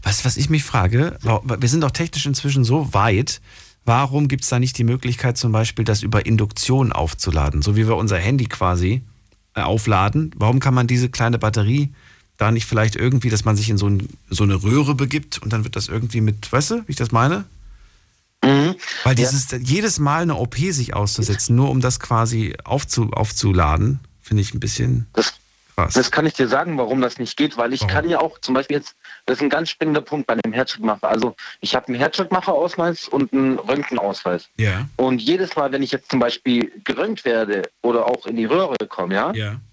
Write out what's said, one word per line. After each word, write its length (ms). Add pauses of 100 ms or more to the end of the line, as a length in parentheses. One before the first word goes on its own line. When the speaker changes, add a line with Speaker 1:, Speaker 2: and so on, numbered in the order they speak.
Speaker 1:
Was, 200
was 140
ich 120
mich 140
frage, 580
wa-, 220
wir 260
sind 120
doch 100
technisch 340
inzwischen 380
so 300
weit, 480 (420)
warum 460
gibt's 200
da 100
nicht 180
die 80
Möglichkeit, 520
zum 140
Beispiel 340
das 160
über 240
Induktion 680
aufzuladen, 680
so 140
wie 120
wir 100
unser 200
Handy 280
quasi, 560 (540)
äh, 60
aufladen? 760
Warum 220
kann 140
man 140
diese 220
kleine 280
Batterie 560 (440)
da 140
nicht 140
vielleicht 300
irgendwie, 340
dass 160
man 100
sich 140
in 80
so 100
ein, 220 (200)
so 140
eine 200
Röhre 320
begibt 420
und 160
dann 100
wird 120
das 120
irgendwie 340
mit, 300
weißt 200
du, 40 (120)
wie 40
ich 60
das 140
meine? 340 (960)
Speaker 2:
Mhm. 320 (280)
Speaker 1:
Weil 140
Speaker 2:
Ja. 140
Speaker 1:
dieses, 160 (140)
jedes 380
Mal 240
eine 120
O 100
P 260
sich 220
auszusetzen, 640
nur 140
um 100
das 220
quasi 520 (120)
aufzu-, 480
aufzuladen, 880 (200)
finde 200
ich 120
ein 60
bisschen 540
Speaker 2:
Das, 200 (420)
Speaker 1:
krass. 180
Speaker 2:
das 180
kann 140
ich 80
dir 160
sagen, 280
warum 220
das 180
nicht 200
geht, 200
weil 140
ich 100
Speaker 1:
Warum? 120
Speaker 2:
kann 160
ja 100
auch 200
zum 140
Beispiel 220
jetzt, 200 (300)
das 120
ist 60
ein 60
ganz 200
springender 320
Punkt 260
bei 80
dem 160
Herzschrittmacher. 560
Also 280 (260)
ich 120
habe 140
einen 100
Herzschrittmacherausweis 1120
und 260
einen 240
Röntgenausweis. 1000
Speaker 1:
Ja. 300 (100)
Speaker 2:
Und 240
jedes 340
Mal, 160
wenn 100
ich 120
jetzt 180
zum 80
Beispiel 500 (140)
geröntgt 400
werde 400 (180)
oder 240
auch 220
in 80
die 100
Röhre 300 (140)
komme, 260
ja, 180
Speaker 1:
Ja. 220 (180)